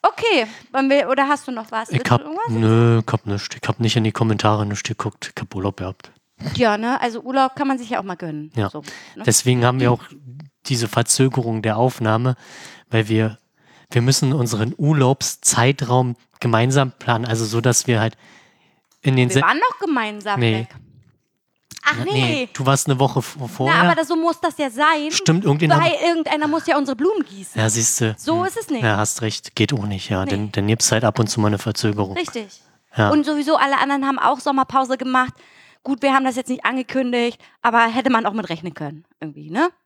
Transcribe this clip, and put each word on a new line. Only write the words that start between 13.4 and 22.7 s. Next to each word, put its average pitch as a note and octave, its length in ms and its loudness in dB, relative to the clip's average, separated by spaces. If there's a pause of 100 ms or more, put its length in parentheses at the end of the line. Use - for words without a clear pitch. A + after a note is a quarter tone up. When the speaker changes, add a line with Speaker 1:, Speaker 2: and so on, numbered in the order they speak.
Speaker 2:
wir B2 120 2
müssen C3 300 2
unseren A#2 440 0
Urlaubszeitraum B2+ 1400 2 (240)
gemeinsam B2 520 2
planen, A#2 340 -2
also A2+ 180 0
so, A2 160 0
dass A#2+ 260 2
wir A#2 140 2
halt A2 160 -2 (840)
in C3+ 140 2
den B2+ 120 4
Speaker 1:
Wir G2 60 -2
Speaker 2:
Se- C3+ 80 4
Speaker 1:
waren A3+ 160 2
noch B4 200 0
gemeinsam G#3+ 640 -4
Speaker 2:
Nee. A2+ 200 2
Speaker 1:
weg. A#2 80 -10 (1120)
Ach C#4+ 160 0
Speaker 2:
Na, B3 60 -2
Speaker 1:
nee. F#4+ 80 -2
Speaker 2:
nee, C#4 400 0
du C3+ 140 -2
warst C#3 220 2